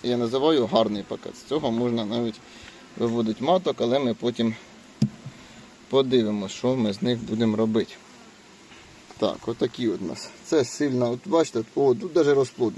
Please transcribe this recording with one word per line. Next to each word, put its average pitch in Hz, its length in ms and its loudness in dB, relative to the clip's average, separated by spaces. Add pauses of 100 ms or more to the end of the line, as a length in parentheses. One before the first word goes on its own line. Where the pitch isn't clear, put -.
я 120 140 0
називаю 131 500 2
гарний 104 360 2
пакет. - 340 -12
З - 60 -18
цього 147 280 -2
можна 117 340 0
навіть 113 360 -4 (560)
виводити 117 480 -2
маток, 170 360 2
але 120 180 2
ми 123 160 0
потім 113 400 -2 (1300)
подивимося, 117 680 2
що 127 220 0
ми 107 160 2
з 98 100 -10
них 123 160 0
будемо 110 380 0
робити. 110 380 0 (1200)
Так, 101 180 0 (100)
отакі 117 420 -2
от 92 140 -4
у - 20 -6
нас. - 260 -10 (140)
Це 151 200 2
сильна, 127 440 0
от 123 180 -4
бачите, 160 360 0 (120)
о, 139 200 4
тут 151 220 -4
навіть 151 120 6
розплод 127 500 2